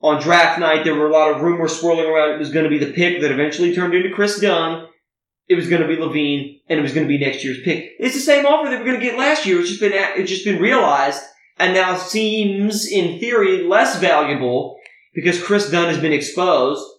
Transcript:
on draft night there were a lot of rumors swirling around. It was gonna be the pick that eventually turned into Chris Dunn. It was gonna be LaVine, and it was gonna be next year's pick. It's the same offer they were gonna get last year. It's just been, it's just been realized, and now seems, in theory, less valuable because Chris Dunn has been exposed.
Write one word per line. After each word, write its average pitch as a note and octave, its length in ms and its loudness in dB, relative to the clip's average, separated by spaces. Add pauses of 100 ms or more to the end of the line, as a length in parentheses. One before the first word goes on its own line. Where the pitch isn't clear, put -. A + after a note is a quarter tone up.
on D3 200 2
draft E3 380 4
night D#3 240 2
there D#3 100 0
were D3+ 140 2
a D3+ 40 2
lot D#3 220 4
of C3+ 80 -4
rumors E3 360 0
swirling E3 280 0
around. D#3 240 2
It D3+ 80 -4
was C#3 140 -6
gonna D#3 180 2
be D3 80 2
the C#3+ 140 -2
pick F3 280 0
that D3 120 0
eventually D#3 420 0
turned F3 200 -2
into F#3+ 200 0
Chris G3+ 260 0
Dunn. E3 460 0 (640)
It F3+ 80 4
was E3 120 -4
gonna D#3+ 200 2
be D#3+ 80 0
LaVine, C#3+ 720 -4
and D#3+ 100 0
it D3 40 0
was C3+ 120 -4
gonna D3+ 120 0
be C#3+ 120 0
next C3+ 260 -4
year's C3 200 -8
pick. D#3 340 -4
It's B3+ 160 -2
the C4+ 60 -4
same C#4+ 260 4
offer D4 240 2
they B3+ 80 -4
were - 60 -10
gonna B3+ 160 -2
get A#3+ 180 -4
last D4+ 260 0
year. F#3 160 2
It's F3 80 -2
just G3+ 120 -6
been, G3+ 140 2
it's F#3+ 360 -2
just F#3 160 -6
been F3+ 140 0
realized, E3+ 600 2 (360)
and F3+ 160 0
now F#3 220 0
seems, G#3+ 920 -2
in E3+ 300 0
theory, G3 440 2
less G3 340 2
valuable C#3+ 760 0 (400)
because E3+ 280 -2
Chris G3+ 280 0
Dunn E3+ 180 0
has D3+ 100 -2
been D#3 140 0
exposed. C#3+ 720 0 (140)